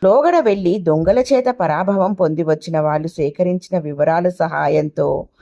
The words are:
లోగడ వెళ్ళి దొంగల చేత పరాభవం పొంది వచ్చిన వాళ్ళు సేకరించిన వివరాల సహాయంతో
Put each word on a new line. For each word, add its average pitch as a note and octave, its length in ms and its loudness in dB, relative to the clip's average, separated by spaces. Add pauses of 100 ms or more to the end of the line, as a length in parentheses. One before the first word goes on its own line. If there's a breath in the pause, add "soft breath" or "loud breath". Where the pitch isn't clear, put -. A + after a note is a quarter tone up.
లోగడ D4 360 4
వెళ్ళి G3+ 400 0
దొంగల E3 400 2
చేత B3 300 0
పరాభవం F#3+ 640 0
పొంది E3 300 0
వచ్చిన D#3 360 -2
వాళ్ళు D3+ 280 -2
సేకరించిన F3+ 720 -4
వివరాల D3+ 500 0
సహాయంతో D3+ 1000 -2 (140)